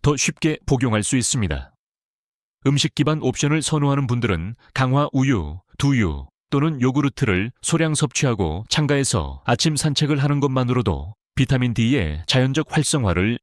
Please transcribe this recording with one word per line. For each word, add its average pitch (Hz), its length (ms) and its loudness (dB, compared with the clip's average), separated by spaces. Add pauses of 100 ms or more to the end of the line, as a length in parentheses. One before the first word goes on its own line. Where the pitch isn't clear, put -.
더 143 160 2
쉽게 - 480 -2
복용할 120 380 0
수 - 120 -2
있습니다. 95 560 -2 (960)
음식 139 300 0
기반 151 260 0
옵션을 143 400 0
선호하는 143 460 0
분들은 110 480 -2 (180)
강화 131 400 2
우유, 101 460 0 (180)
두유 98 480 0 (240)
또는 143 320 0
요구르트를 123 720 0 (100)
소량 160 320 0
섭취하고 110 760 -2
창가에서 135 760 0
아침 151 300 0
산책을 143 480 0
하는 143 160 2
것만으로도 123 720 0 (220)
비타민 123 400 0
D의 107 500 0
자연적 135 500 0
활성화를 113 680 0